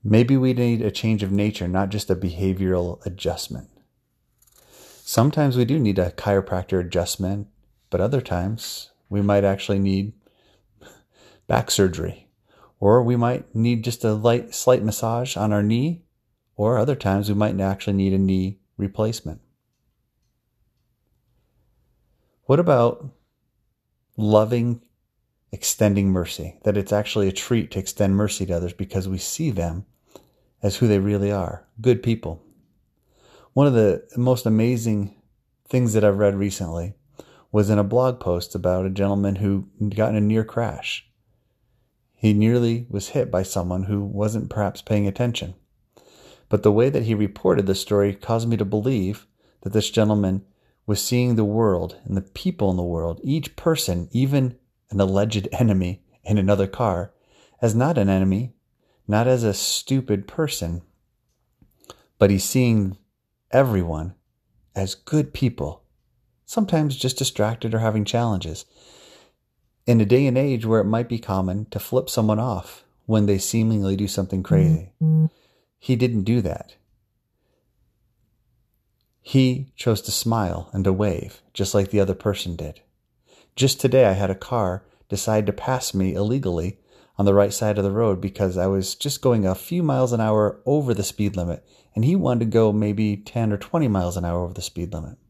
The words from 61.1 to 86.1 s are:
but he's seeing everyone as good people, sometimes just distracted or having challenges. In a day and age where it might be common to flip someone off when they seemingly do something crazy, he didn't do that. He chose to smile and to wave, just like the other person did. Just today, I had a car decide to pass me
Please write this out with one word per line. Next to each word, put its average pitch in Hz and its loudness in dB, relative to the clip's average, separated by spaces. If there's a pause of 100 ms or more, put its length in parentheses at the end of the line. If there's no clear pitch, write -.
but 101 6
he's 95 2
seeing 110 2 (560)
everyone 92 0 (600)
as 98 -4
good - -4
people, - -4 (600)
sometimes 156 0
just 131 -4
distracted 113 -2
or 113 0
having 110 0
challenges. 101 -2 (1200)
In 117 4
a 107 4
day 123 4
and 127 0
age 131 0
where 110 4
it 98 0
might 110 -2
be 117 -6
common 95 -4
to - -8
flip 127 -2
someone 107 0
off 110 -6 (220)
when 107 4
they 101 2
seemingly 107 0
do 101 -2
something 95 -4
crazy, 92 2 (840)
he 127 0
didn't 113 0
do 117 2
that. - -6 (2500)
He 131 0
chose 110 0
to - -8
smile 95 -2
and 98 -2
to 95 2
wave, 95 -4 (100)
just - -4
like 98 2
the 104 2
other 95 2
person 92 -4
did. 76 -10 (760)
Just 135 0
today, 127 6
I 98 4
had 95 0
a 95 0
car 95 -4 (240)
decide 107 0
to 101 -2
pass - -4
me 95 0